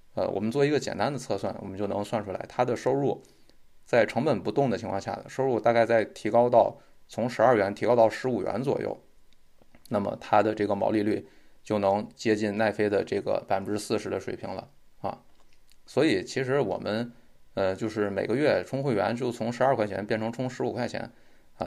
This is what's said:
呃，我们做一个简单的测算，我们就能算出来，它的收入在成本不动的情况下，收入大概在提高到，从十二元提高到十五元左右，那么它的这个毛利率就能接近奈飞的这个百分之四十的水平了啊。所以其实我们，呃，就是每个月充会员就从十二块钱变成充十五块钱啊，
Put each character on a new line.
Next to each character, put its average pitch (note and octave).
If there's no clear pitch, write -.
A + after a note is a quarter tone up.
呃， F2+
我 F#2+
们 A2
做 C#3+
一 D3
个 D3
简 -
单 A2+
的 C#3+
测 G#2+
算， G2
我 G2+
们 F#2+
就 G2+
能 G2
算 G#2
出 G2
来， -
它 B2+
的 B2
收 B2+
入 C#3
在 A#2
成 A#2+
本 A2+
不 G#2+
动 C3+
的 G2
情 G2
况 G2
下， G2+
收 -
入 B2+
大 A#2
概 A#2
在 A2+
提 -
高 A#2+
到， A#2
从 A#2
十 B2
二 B2+
元 G2+
提 -
高 A#2
到 A2+
十 -
五 A2+
元 -
左 C3+
右， G#1
那 G#2
么 G2
它 G#2
的 G#2+
这 G#2
个 G2+
毛 G#2
利 G#2+
率 G#2
就 G#2
能 G2+
接 G#2+
近 G#2
奈 A2
飞 G#2
的 G2
这 G2+
个 F#2+
百 G2
分 G2
之 G#2
四 G#2+
十 G2+
的 F#2+
水 G2+
平 -
了 F#2
啊。 -
所 C#3+
以 G2+
其 -
实 C3
我 G2
们， G#2+
呃， F#2+
就 A2
是 G#2+
每 G2
个 A2
月 B2
充 C3+
会 C#3
员 G2+
就 B2+
从 A#2
十 B2
二 C3+
块 A2
钱 G2
变 A2
成 A2
充 B2+
十 B2+
五 A#2+
块 A#2+
钱 -
啊， -